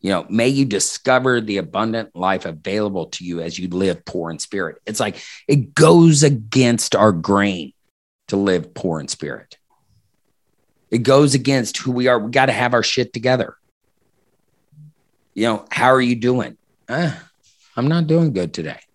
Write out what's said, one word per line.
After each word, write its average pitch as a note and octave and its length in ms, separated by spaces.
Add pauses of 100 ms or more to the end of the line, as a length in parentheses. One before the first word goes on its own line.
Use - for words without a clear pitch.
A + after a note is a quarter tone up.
You F#2+ 80
know, F2+ 200
may A#2 200
you C#3 160
discover B2 720
the G#2+ 180
abundant G#2+ 580
life F#2 300
available F#2 680
to - 120
you F2 180
as E2 160
you F#2 120
live F2+ 340
poor E2 280
in E2 80
spirit. - 460
It's G#2+ 140
like, G#2+ 160 (320)
it C#3+ 260
goes D#3+ 500
against A#2+ 720
our G2+ 180
grain F#2 580 (560)
to G2+ 80
live F#2+ 380
poor E2 260
in C#2+ 80
spirit. - 500 (1300)
It A#2+ 120
goes C#3 320
against B2+ 420
who C3 140
we B2 160
are. B2 120
We A2 120
gotta C3 200
have B2 220
our A#2 100
shit - 300
together. B2 420 (1800)
You G#2+ 100
know, A2 260
how B2+ 220
are C3 80
you A#2+ 140
doing? A#2+ 420 (320)
"Uh, D#3 240 (640)
I'm B2 100
not E3 200
doing D#3 260
good F2 200
today." D#2 260 (160)